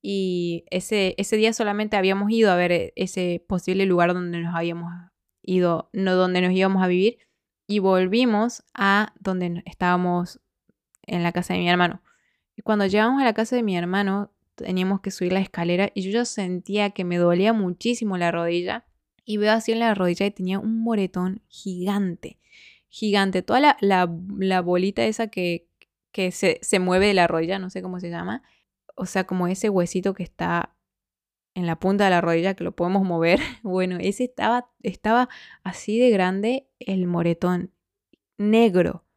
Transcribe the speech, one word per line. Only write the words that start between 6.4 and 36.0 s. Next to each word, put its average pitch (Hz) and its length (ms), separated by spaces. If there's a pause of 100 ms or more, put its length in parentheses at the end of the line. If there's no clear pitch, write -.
nos 180 120
íbamos 190 280
a 185 60
vivir. 190 300 (500)
Y 208 120
volvimos 208 840 (100)
a 202 460
donde 180 300
no, 170 160
estábamos 180 760 (640)
en 175 200
la 170 100
casa 180 200
de 180 60
mi 175 100
hermano. 175 320 (540)
Y - 60
cuando 208 240
llegamos 220 360
a 262 40
la 220 80
casa 226 220
de 240 80
mi 190 140
hermano, 196 540 (240)
teníamos 185 460
que 196 100
subir 180 220
la 190 60
escalera 180 540
y 196 80
yo 190 100
ya 233 140
sentía 196 680
que 185 120
me 175 140
dolía 175 360
muchísimo 208 640
la 170 140
rodilla. 175 540 (380)
Y 214 140
veo 208 160
así 226 180
en 226 80
la 233 140
rodilla 185 320
y 202 60
tenía 190 280
un 226 240
moretón 190 640
gigante, 185 920 (500)
gigante. 196 540
Toda 254 160
la, 285 200
la, 185 320 (260)
la 190 240
bolita 185 440
esa 220 220
que, 175 400 (440)
que 185 200
se, - 300
se - 180
mueve 185 280
de 208 60
la 175 140
rodilla, 165 320
no 185 100
sé 185 120
cómo 180 180
se 175 100
llama. 175 320 (540)
O 185 100
sea, 185 200
como 180 220
ese 190 220
huesito 185 440
que 185 100
está 175 520 (800)
en 180 140
la 165 120
punta 196 260
de 190 40
la 175 120
rodilla, 170 340
que - 80
lo 180 120
podemos 185 280
mover. 170 360
<laughs> - 240
Bueno, 185 360
ese 202 260
estaba, 247 440 (120)
estaba 226 480 (340)
así 208 360
de 247 100